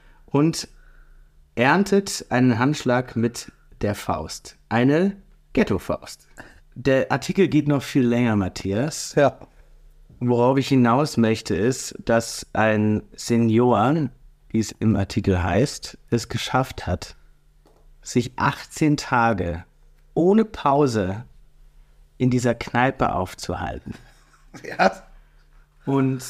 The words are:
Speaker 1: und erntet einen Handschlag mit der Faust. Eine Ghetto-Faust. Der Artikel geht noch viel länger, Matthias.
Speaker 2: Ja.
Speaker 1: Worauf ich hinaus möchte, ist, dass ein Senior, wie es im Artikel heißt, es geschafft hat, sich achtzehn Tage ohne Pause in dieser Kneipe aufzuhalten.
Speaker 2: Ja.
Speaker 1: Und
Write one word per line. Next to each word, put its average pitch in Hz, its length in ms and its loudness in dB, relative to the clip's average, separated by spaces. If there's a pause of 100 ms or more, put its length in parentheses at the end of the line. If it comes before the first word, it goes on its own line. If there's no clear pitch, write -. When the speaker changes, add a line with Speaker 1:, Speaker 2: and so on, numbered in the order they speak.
(280)
Speaker 1:
und 151 420 0 (840)
erntet 196 760 2
einen 123 300 2
Handschlag 127 580 0
mit 117 360 -4 (300)
der 104 120 -2
Faust. - 640 -10 (120)
Eine 147 480 2 (360)
Ghetto-Faust. - 720 -4 (480)
Der 131 380 0
Artikel 160 360 0
geht 143 200 2
noch 139 140 0
viel 127 240 0
länger, 120 300 2
Matthias. 101 800 -4
Speaker 2:
Ja. 143 220 2 (800)
Speaker 1:
Worauf 123 400 2
ich 127 100 -2
hinaus 131 480 4
möchte, 110 380 0
ist, 110 400 -2 (100)
dass - 480 0
ein 107 500 2 (120)
Senior, 120 920 2 (400)
wie 113 100 -2
es 107 140 -2
im 110 240 0
Artikel 95 460 0
heißt, 95 560 -2 (120)
es 120 180 -2
geschafft - 580 -4
hat, - 300 -6 (880)
sich - 340 -2
achtzehn - 600 -2
Tage 98 680 -2 (500)
ohne 202 300 4
Pause 123 800 0 (920)
in 127 120 2
dieser 120 240 0
Kneipe 127 600 -2
aufzuhalten. - 800 -8 (680)
Speaker 2:
Ja. - 300 0 (920)
Speaker 1:
Und 135 460 0